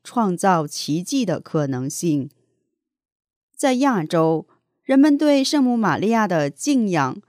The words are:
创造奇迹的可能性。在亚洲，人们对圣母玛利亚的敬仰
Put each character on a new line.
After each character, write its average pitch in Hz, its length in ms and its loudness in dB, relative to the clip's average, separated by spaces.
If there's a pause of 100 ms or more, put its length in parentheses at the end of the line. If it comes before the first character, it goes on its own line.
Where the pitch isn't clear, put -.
创 202 320 -2
造 170 320 2
奇 156 360 -4
迹 269 220 -2
的 170 140 -2
可 151 280 -2
能 131 220 -4
性。 147 400 -2 (1300)
在 262 200 0
亚 247 280 0
洲， 160 440 0 (360)
人 269 160 2
们 285 180 6
对 285 260 2
圣 285 200 0
母 247 140 0
玛 185 200 0
利 190 120 -2
亚 226 180 2
的 156 220 0
敬 240 400 -2
仰 156 400 -2